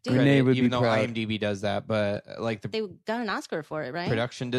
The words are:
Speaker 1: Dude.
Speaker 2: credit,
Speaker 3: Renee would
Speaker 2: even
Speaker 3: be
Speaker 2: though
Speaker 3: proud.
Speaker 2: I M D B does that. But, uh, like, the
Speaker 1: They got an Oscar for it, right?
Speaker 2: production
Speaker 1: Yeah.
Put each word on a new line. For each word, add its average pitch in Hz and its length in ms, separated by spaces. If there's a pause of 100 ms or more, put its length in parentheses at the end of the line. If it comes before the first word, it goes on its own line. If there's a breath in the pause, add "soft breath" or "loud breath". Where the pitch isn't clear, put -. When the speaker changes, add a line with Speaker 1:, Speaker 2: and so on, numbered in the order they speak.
Speaker 1:
Dude. - 100
Speaker 2:
credit, 131 160
Speaker 3:
Renee 139 140
would 127 140
Speaker 2:
even 123 120
Speaker 3:
be - 20
Speaker 2:
though 123 100
Speaker 3:
proud. 113 180
Speaker 2:
I 110 40
M 120 100
D 113 120
B 110 140
does 104 220
that. 101 260
But, 104 400
uh, - 140
like, 113 200
the - 60
Speaker 1:
They 220 140 (240)
got 233 160
an 214 80
Oscar 190 340
for 156 200
it, 127 100
right? 175 140
Speaker 2:
production 123 420
Speaker 1:
Yeah. - 100